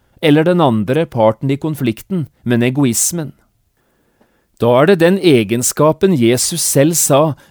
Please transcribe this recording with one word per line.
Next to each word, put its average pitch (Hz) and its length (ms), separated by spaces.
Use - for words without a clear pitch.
eller 156 240
den 175 160
andre 131 460
parten 120 480
i 143 80
konflikten, 147 680
men 120 220
egoismen. 139 680
Da 117 120
er 170 100
det 170 120
den 185 160
egenskapen 147 960
Jesus 127 480
selv 151 360
sa 147 360